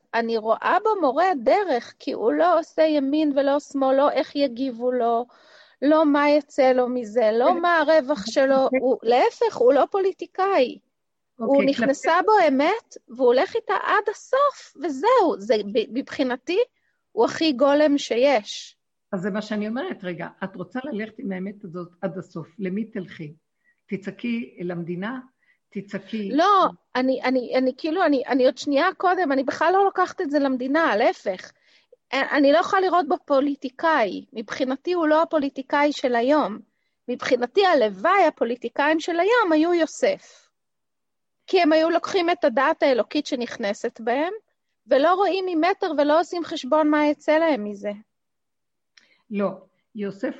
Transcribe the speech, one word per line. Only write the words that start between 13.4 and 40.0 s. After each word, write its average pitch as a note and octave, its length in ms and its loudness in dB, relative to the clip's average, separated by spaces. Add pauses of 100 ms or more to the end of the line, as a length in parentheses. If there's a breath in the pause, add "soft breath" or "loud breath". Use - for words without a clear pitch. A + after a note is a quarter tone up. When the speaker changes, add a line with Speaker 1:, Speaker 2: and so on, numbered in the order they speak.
Speaker 1:
איתה A4 200 -4
עד G#4 360 0
הסוף, - 720 -2
וזהו, E4+ 560 2
זה G#3+ 160 0 (180)
ב-, A3 260 -2
מבחינתי, C4 600 -4 (540)
הוא A#3 120 2
הכי D#4+ 280 0
גולם C#4+ 460 2
שיש. B3 800 -2 (360)
Speaker 2:
אז F#3+ 80 -4
זה G3+ 100 -4
מה G#3 120 -4
שאני G#3+ 260 -6
אומרת, C#4 360 -8
רגע, E3 240 -10 (160)
את F#3+ 120 -10
רוצה F#3+ 280 -12
ללכת A3 340 -10
עם G3 140 -8
האמת G3 320 -10
הזאת F3 240 -12 (120)
עד F#3 180 -8
הסוף, D#3+ 280 -14 (120)
למי G3 260 -6
תלכי? E3+ 500 -14 (520)
תצעקי A#3 760 -10
למדינה? F3+ 600 -8 (520)
תצעקי. G3+ 600 -10
Speaker 1:
לא, F4+ 360 4 (280)
אני, C4 260 0
אני, B3+ 320 -2
אני, C4 240 0
כאילו, D#4+ 260 -2
אני, C#4 240 2
אני B3+ 180 2
עוד C#4 120 0
שנייה D4 380 0
קודם, F4+ 360 0
אני C4+ 120 0
בכלל D#4 280 0
לא G4 120 4
לוקחת F#4 360 0
את D#4 100 -6
זה D4 80 0
למדינה, C4+ 580 0
להפך. A3+ 560 -2 (600 soft breath)
א-, C4+ 240 -2
אני C#4 160 6
לא D#4 60 6
יכולה F#4+ 240 0
לראות F4 260 0
בו F4 160 -2
פוליטיקאי. C4+ 1080 -2
מבחינתי C4 600 -6
הוא E4+ 140 0
לא D4+ 160 4
הפוליטיקאי D4 720 -2
של B3 220 -4
היום. A#3 440 0 (500)
מבחינתי, B3 580 0
הלוואי, D4 600 2
הפוליטיקאים C#4+ 720 -2
של E4+ 200 -2
היום G#4 320 2
היו D#4+ 220 4
יוסף. - 760 -2 (960)